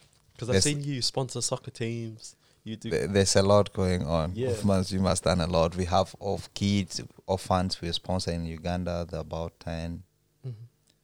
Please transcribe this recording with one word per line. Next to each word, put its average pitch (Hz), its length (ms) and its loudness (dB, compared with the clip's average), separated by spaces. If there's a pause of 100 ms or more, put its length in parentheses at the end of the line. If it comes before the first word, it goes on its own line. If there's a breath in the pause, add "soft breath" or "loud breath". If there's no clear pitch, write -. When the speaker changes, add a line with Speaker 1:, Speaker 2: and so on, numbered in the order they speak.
(380 soft breath)
Speaker 1:
'Cause 113 100 -8
I've 90 60 2
Speaker 2:
there's 95 100 6
Speaker 1:
seen 147 180 2
you 139 200 -4
sponsor 127 380 -2
soccer 123 300 -4
teams. 113 640 -8 (300 soft breath)
You 110 120 -8
do 113 140 -10
Speaker 2:
Th-, 80 200 0
there's 98 260 4
a 98 60 8
lot 101 300 6
going 92 320 0
on. 80 300 0
Speaker 1:
Yeah. 120 160 -2
Speaker 2:
Uthman's 98 400 2
Dream 95 140 0
has 90 160 2
done 90 200 2
a 80 60 0
lot. 82 300 2
We 92 100 -2
have 95 340 2
of - 340 -6
kids, 101 460 0 (260)
orphans 92 540 0
we 85 120 -4
sponsor 90 400 -2
in 85 140 -4
Uganda. 87 640 -4
They're 80 120 -6
about 82 400 -8
ten. 85 420 -8 (440)
Speaker 1:
Mm-hmm. 117 180 -12 (400)